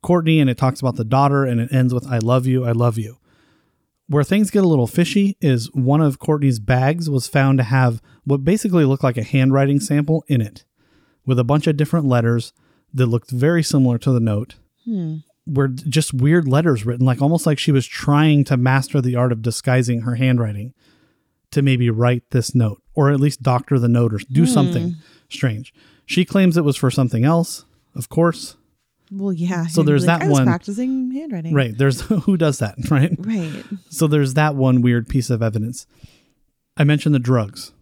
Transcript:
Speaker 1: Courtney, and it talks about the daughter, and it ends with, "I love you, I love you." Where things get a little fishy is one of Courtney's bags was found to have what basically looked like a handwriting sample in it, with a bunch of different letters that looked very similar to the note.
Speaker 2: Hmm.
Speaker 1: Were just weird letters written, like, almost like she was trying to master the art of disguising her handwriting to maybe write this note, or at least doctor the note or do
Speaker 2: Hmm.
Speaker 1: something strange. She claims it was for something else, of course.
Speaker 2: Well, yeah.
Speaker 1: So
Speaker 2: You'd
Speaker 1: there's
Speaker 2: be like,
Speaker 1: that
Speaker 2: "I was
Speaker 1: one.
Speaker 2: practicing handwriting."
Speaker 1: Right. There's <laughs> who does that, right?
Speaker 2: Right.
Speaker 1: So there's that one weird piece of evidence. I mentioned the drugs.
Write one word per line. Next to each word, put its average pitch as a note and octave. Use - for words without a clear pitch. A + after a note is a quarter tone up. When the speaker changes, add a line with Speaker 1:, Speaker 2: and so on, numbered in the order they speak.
Speaker 1:
Courtney, D#3+
and C3+
it A#2+
talks C3
about B2
the A2+
daughter, C#3
and A#2+
it A#2+
ends B2+
with, B2
"I B2
love B2
you, B2+
I A#2
love A#2
you." A2
Where D3
things G3+
get G3+
a -
little C3
fishy G3
is B2
one C3+
of C#3+
Courtney's C#3+
bags C3+
was C3
found C3+
to B2
have B2
what C3+
basically F3+
looked C3+
like A#2+
a A2
handwriting C#3
sample D3
in B2+
it, -
with B2+
a B2
bunch D3
of D3+
different D3+
letters A#2
that B2+
looked A#2
very D3+
similar B2+
to C#3
the B2
note. A2
Speaker 2:
Hmm. E3+
Speaker 1:
Were C#3
just C#3
weird C#3+
letters C3+
written, B2
like, B2+
almost E3
like D3
she -
was C3
trying D3
to C#3
master C3
the B2
art B2
of A2
disguising A#2+
her A#2+
handwriting A#2
to C#3+
maybe B2
write A#2+
this -
note, A2+
or C#3+
at C#3+
least C#3+
doctor B2+
the A#2+
note A#2
or G2+
do C#3
Speaker 2:
Hmm. E3
Speaker 1:
something E3+
strange. A#2
She -
claims F#3
it E3+
was C#3+
for C3
something B2
else, E3+
of -
course. -
Speaker 2:
Well, G3
yeah. F3
Speaker 1:
So E3
Speaker 2:
You'd D3+
Speaker 1:
there's C#3+
Speaker 2:
be E3
like, E3+
Speaker 1:
that D#3
Speaker 2:
"I D#3
was D3
Speaker 1:
one. C3
Speaker 2:
practicing B3+
handwriting." F#3+
Speaker 1:
Right. A#2+
There's C3
<laughs> G3+
who F#3+
does D#3
that, G#2
right? D#3
Speaker 2:
Right. F3+
Speaker 1:
So E3
there's C#3+
that D3+
one B2+
weird A#2+
piece B2+
of A2+
evidence. A2+
I D#3
mentioned D3
the C3
drugs. A#2